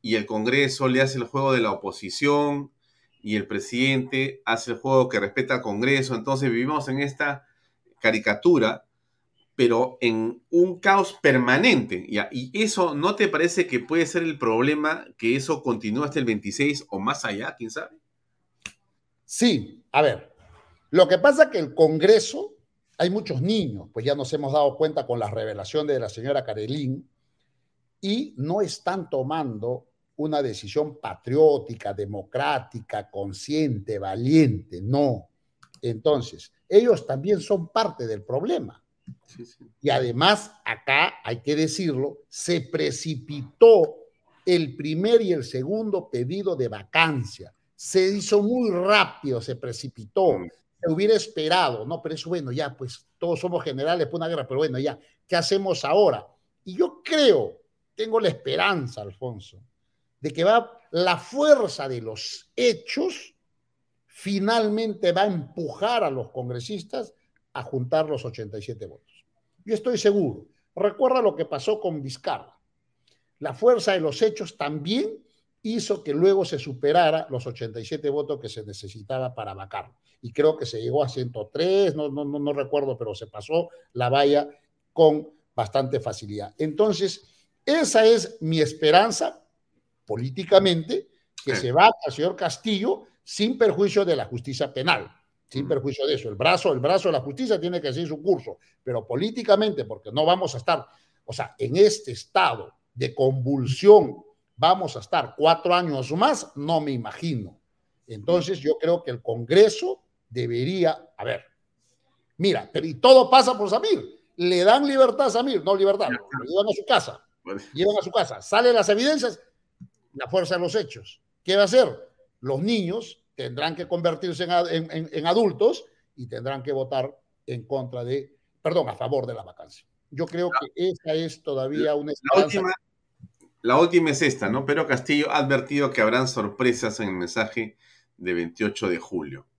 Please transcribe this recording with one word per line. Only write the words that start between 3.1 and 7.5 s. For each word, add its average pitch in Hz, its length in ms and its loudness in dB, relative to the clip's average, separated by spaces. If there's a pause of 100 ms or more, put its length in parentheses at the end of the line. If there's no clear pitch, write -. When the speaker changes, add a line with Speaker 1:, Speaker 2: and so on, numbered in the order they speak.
Speaker 1:
y 104 120 -4
el 101 100 -2
presidente 131 1000 -2
hace 120 260 -4
el 117 60 -6
juego 131 300 2
que 110 120 -2
respeta 98 340 -2
al 101 80 -2
Congreso. 127 540 -2
Entonces 131 340 -2
vivimos 135 380 -2
en 135 120 -6
esta 143 460 -4 (540)